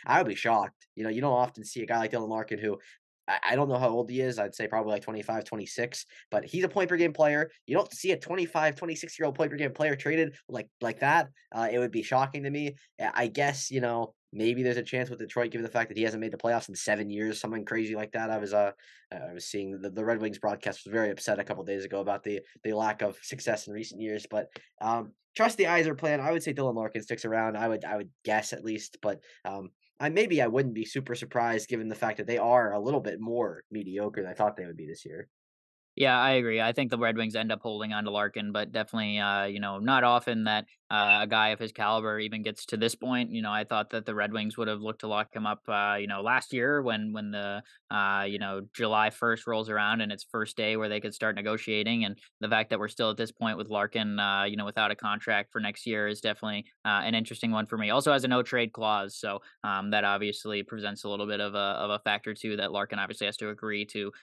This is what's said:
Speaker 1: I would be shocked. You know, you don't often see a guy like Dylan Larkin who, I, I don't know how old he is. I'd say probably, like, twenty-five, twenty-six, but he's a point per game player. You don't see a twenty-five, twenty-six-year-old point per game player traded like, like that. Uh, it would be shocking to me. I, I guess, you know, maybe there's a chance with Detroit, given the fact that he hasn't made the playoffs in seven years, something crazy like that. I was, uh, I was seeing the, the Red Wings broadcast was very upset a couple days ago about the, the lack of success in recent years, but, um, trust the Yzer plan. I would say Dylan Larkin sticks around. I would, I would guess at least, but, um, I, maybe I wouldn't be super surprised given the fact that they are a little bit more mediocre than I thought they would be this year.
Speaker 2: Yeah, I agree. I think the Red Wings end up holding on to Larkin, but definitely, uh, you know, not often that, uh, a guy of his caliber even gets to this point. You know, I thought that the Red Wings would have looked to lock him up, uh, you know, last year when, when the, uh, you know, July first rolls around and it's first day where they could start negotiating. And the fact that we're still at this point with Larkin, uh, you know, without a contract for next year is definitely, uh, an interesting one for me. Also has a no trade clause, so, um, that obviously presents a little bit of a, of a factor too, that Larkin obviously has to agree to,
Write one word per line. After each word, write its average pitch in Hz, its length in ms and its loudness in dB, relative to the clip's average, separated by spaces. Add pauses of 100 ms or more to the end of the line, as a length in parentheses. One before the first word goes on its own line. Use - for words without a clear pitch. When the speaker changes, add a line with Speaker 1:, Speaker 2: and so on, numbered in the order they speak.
Speaker 1:
I 143 120 4
would 120 100 2
be 101 60 -4
shocked. 107 600 0
You 110 100 -6
know, 113 60 -2
you 113 120 -2
don't 139 100 2
often 123 320 0
see - 180 -8
a 107 40 -6
guy 117 100 0
like 113 160 0
Dylan 113 160 -2
Larkin 110 300 -4
who, 104 180 -2 (500)
I, 95 120 0 (120)
I 123 60 4
don't 139 140 2
know 127 80 2
how 127 100 4
old 117 220 0
he 127 100 -2
is. 123 180 0
I'd 101 160 -2
say 107 140 -4
probably, 107 240 0
like, 101 100 0
twenty-five, 110 420 -4
twenty-six, 113 600 -6 (260)
but 104 140 0
he's 185 200 0
a 180 40 2
point 185 200 2
per 180 80 2
game 165 160 4
player. 151 380 4 (160)
You 143 100 0
don't - 160 2
see 185 200 0
a 151 60 2
twenty-five, 165 580 0
twenty-six-year-old 160 580 -4
point 156 160 2
per 151 60 -6
game 143 160 0
player 151 240 2
traded 151 380 2 (140)
like, 120 200 -8 (120)
like 113 200 -2
that. 143 280 6 (260)
Uh, 113 160 2
it 120 80 2
would 123 140 2
be 110 100 0
shocking 135 400 2
to 139 80 -4
me. 143 240 -4 (260)
I, 107 140 0
I 120 140 2
guess, 139 420 0
you 131 100 0
know, 117 320 0 (220)
maybe 117 280 2
there's 123 140 4
a 120 60 -2
chance 127 260 -2
with 120 100 -10
Detroit, 117 320 -2
given 113 140 -4
the 113 60 -6
fact 113 180 0
that 104 80 -8
he 110 80 2
hasn't 110 160 0
made 110 120 -4
the - 40 -10
playoffs 117 320 0
in 98 60 -12
seven 104 340 0
years, 107 320 -4
something 110 240 -6
crazy 110 300 -2
like 107 180 -6
that. 113 160 -2
I 110 80 0
was, 104 160 -4
uh, 101 200 4 (380)
I 90 220 -10
was 87 140 -12
seeing 98 340 -6
the, 98 80 -6
the 104 160 -6
Red 113 160 0
Wings 107 180 -4
broadcast 104 460 -4
was 98 80 -10
very 107 180 2
upset 101 280 -2
a 98 60 -2
couple 95 200 -6
days 98 220 -4
ago 98 140 -2
about 101 220 -2
the, 101 180 -4 (240)
the 110 100 0
lack 107 260 0
of - 220 -2
success - 440 -4
in 104 60 -10
recent 107 300 -8
years, 107 280 -4
but, 107 180 -2 (340)
um, 113 300 0 (240)
trust 226 200 4
the 190 80 6
Yzer 165 320 4
plan. 147 240 2
I 151 120 2
would 165 100 0
say 160 100 -4
Dylan 131 220 0
Larkin 110 280 -4
sticks 113 220 -6
around. 113 320 2
I 113 120 0
would, 110 160 0
I 104 120 -4
would 101 140 -6 (140)
guess - 280 0
at - 120 -10
least, 107 360 -6
but, 101 200 -2 (240)
um, 98 240 -8 (320)
I, 147 100 2
maybe 175 320 4
I 120 60 4
wouldn't 127 260 2
be 110 100 -4
super 131 300 -6
surprised 117 540 0
given 110 200 -2
the 110 60 -4
fact 110 240 -2
that 104 80 -4
they 117 120 0
are 113 340 6
a 104 80 2
little 131 200 2
bit 92 200 -4
more 113 500 -2
mediocre 104 520 -4
than 92 80 -6
I 90 40 -10
thought 104 220 2
they 90 100 -8
would 82 100 -10
be 80 100 -12
this 80 200 -12
year. 80 220 -12 (640)
Speaker 2:
Yeah, 127 240 6
I 135 140 6
agree. 117 280 4
I 113 120 2
think 127 180 0
the 120 80 0
Red 113 180 2
Wings 113 200 0
end 110 140 0
up 107 120 -2
holding 107 320 -4
on 107 100 -2
to 104 60 -2
Larkin, 104 420 -2
but 104 200 -2
definitely, 107 460 0
uh, 101 260 2
you 101 160 -4
know, 98 180 -4
not 123 260 4
often 120 400 4
that, 107 220 2 (220)
uh, 107 340 4
a 107 40 0
guy 110 220 4
of 107 100 0
his 113 140 -6
caliber 107 480 0
even 107 240 -4
gets 107 220 -6
to 113 100 -4
this 113 180 2
point. 123 380 0
You 113 100 -2
know, 107 80 -2
I 107 140 0
thought 107 260 0
that 110 160 -4
the 110 80 -4
Red 104 180 0
Wings 107 240 -2
would 113 120 -2
have 107 120 -2
looked 110 200 -6
to 107 80 -6
lock 107 260 0
him 110 100 -4
up, 107 220 -2
uh, 104 320 2
you 104 80 -4
know, 98 140 -4
last 120 320 2
year 139 280 2
when, 107 320 -2
when 107 200 -6
the, 101 300 -4 (280)
uh, 98 380 2
you 101 100 -4
know, 98 220 -4 (120)
July 107 380 4
first 113 380 0
rolls 110 200 -2
around 107 320 0
and 104 120 -2
it's - 180 -12
first 110 260 -4
day 110 200 0
where 110 120 0
they 104 120 -2
could 104 120 -8
start 110 220 -2
negotiating. 110 720 0
And 101 120 -4 (240)
the 110 80 -2
fact 110 220 2
that 110 80 0
we're 104 80 -2
still 110 240 0
at 104 60 -2
this 113 160 -4
point 110 260 -2
with 104 100 -6
Larkin, 104 520 0
uh, 98 240 2
you 104 120 -2
know, 107 80 -4
without 104 280 0
a - 20 0
contract 107 560 0
for 113 100 -2
next 104 260 -4
year 107 200 0
is 104 140 -2
definitely, 104 460 -4 (180)
uh, 104 200 4
an 113 120 2
interesting 113 340 -2
one 107 160 0
for 113 120 -4
me. 107 120 0
Also 139 220 6
has 135 100 4
a 131 60 0
no 123 160 4
trade 117 280 0
clause, 107 460 -2
so, 101 220 -6 (240)
um, 101 260 -2
that 104 140 4
obviously 101 580 0
presents 104 400 -8
a 107 60 -6
little 104 180 -2
bit 104 140 -2
of 101 140 -2
a, 104 40 0
of 98 320 0
a 104 100 0
factor 104 320 0
too, 104 260 -6
that 98 120 -2
Larkin 101 300 -4
obviously 101 260 -4
has 104 120 -4
to 107 100 -6
agree 104 380 -6
to, 101 260 -6 (100)